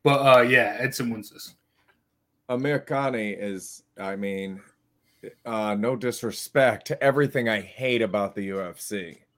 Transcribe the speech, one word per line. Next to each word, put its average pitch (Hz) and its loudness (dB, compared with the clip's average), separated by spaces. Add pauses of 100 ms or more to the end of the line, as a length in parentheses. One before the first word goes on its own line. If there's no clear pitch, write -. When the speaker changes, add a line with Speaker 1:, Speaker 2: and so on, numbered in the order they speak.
Speaker 1:
But, 139 6
uh, 123 8
yeah, 120 4
Edson 127 -2
wins 107 -8
this. - -20 (920)
Speaker 2:
Amirkhani 135 -2
is, 98 -10 (160)
I 98 -6
mean, 98 -6 (840)
uh, 107 -2
no 113 0
disrespect 120 0
to - -4
everything 135 2
I 107 0
hate 123 -2
about 101 0
the 101 -6
U 95 -4
F 87 -10
C. 87 -10 (180)